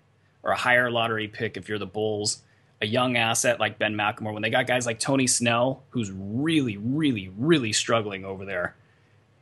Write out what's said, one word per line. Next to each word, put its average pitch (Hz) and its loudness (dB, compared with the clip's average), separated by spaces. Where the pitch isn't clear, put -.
or 107 0
a 98 4
higher 123 4
lottery 113 0
pick 104 -6
if 90 -10
you're 107 -4
the 101 -4
Bulls, 104 -2
a 110 0
young 123 2
asset 117 2
like 107 -2
Ben 107 0
McLemore, 107 -2
when 104 -6
they 110 0
got 127 2
guys 123 2
like 117 -4
Tony 135 2
Snell, 120 2
who's 107 -2
really, 117 -2
really, 120 -2
really 127 2
struggling 104 0
over 95 -8
there, 90 -4